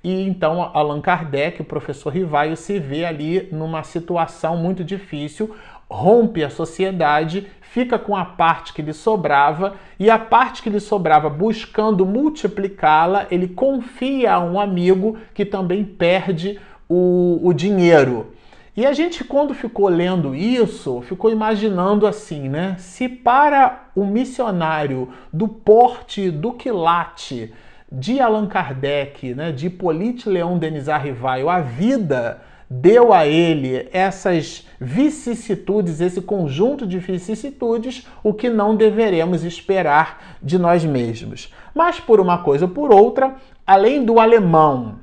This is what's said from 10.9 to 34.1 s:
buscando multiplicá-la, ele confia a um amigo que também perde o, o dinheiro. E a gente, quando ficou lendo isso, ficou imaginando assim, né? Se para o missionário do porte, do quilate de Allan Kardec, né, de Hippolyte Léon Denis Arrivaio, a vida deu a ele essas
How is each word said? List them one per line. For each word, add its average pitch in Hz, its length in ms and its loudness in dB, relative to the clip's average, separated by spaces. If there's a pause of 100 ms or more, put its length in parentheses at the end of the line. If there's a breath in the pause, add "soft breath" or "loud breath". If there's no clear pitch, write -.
buscando 214 760 0
multiplicá-la, 196 1300 0
ele 180 160 0
confia 254 880 -2
a 180 60 2
um 175 200 -2
amigo 190 580 2 (160 loud breath)
que 202 120 -2
também 196 380 -2
perde 185 760 -2 (280 loud breath)
o, 180 540 2
o 175 120 2
dinheiro. 156 800 2 (440 soft breath)
E 226 80 0
a 285 80 2
gente, 330 320 -4
quando 277 280 -2
ficou 202 360 -2
lendo 170 440 0
isso, 180 680 -2
ficou 185 280 -2
imaginando 208 760 0
assim, 151 400 -6
né? 175 300 -4
Se - 320 -8
para 262 840 2
o 202 120 0
missionário 165 1040 -2 (240 loud breath)
do 208 160 -2
porte, 214 840 2
do 165 220 -6
quilate 170 1000 -4 (400 soft breath)
de 185 300 -2
Allan 214 240 2
Kardec, 139 880 -4
né, 156 180 -6
de 139 140 -8
Hippolyte 185 640 -4
Léon 175 300 0
Denis 156 280 -6
Arrivaio, 135 640 -2
a 180 100 0
vida 139 800 -2 (300 soft breath)
deu 180 420 4
a 165 140 6
ele 147 640 0
essas 185 760 -2 (120 soft breath)